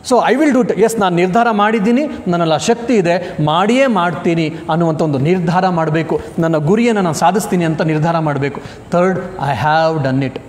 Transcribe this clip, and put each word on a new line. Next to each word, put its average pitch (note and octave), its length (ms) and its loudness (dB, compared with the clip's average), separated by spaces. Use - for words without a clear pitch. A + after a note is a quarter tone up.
So - 20 2
"I G3+ 240 4
will C#4+ 200 2
do B3 80 4
it", - 80 -2
Yes, A3 280 2
ನಾನು F3+ 160 2
ನಿರ್ಧಾರ F#3 340 2
ಮಾಡಿದ್ದೀನಿ, A3 520 2
ನನ್ನಲ್ಲಿ E3+ 260 2
ಆ D3 40 0
ಶಕ್ತಿ A#3 360 0
ಇದೆ, F3 500 0
ಮಾಡಿಯೇ G#3+ 420 2
ಮಾಡ್ತೀನಿ E3+ 680 -2
ಅನ್ನುವಂಥ E3 320 0
ಒಂದು D3 160 0
ನಿರ್ಧಾರ F3 500 0
ಮಾಡಬೇಕು. D#3+ 520 -2
ನನ್ನ E3 180 0
ಗುರಿಯನ್ನು G#3 460 2
ನಾನು E3 120 0
ಸಾಧಿಸ್ತೀನಿ F3+ 500 2
ಅಂತ D#3+ 180 -2
ನಿರ್ಧಾರ D#3 360 0
ಮಾಡಬೇಕು. C#3 420 -2
Third, F3+ 280 0
"I - 360 -6
have D#3 560 0
done C#3 220 -2
it". - 160 -12